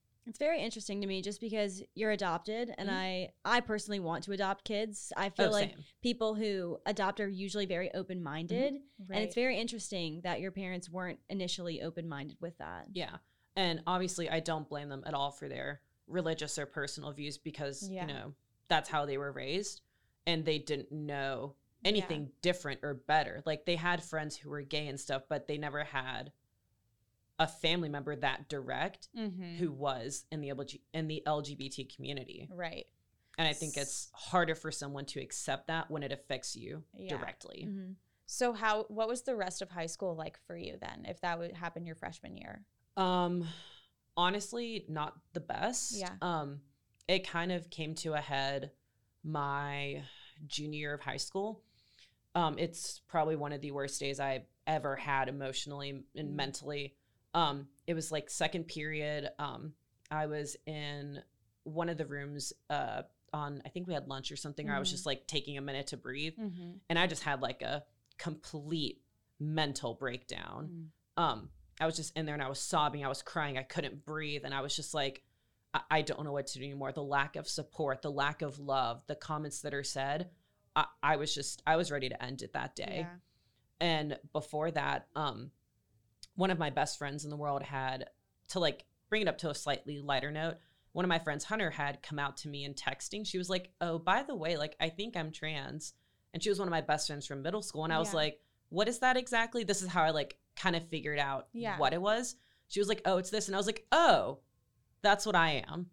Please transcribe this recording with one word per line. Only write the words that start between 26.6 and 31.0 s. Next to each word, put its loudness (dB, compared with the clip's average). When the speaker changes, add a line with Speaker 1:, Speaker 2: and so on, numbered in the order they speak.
Speaker 2:
a 6
family 2
member -4
that 0
direct -4
Speaker 3:
Mm-hmm. -4
Speaker 2:
who 0
was -2
in -4
the -4
L -4
G, -12
in -2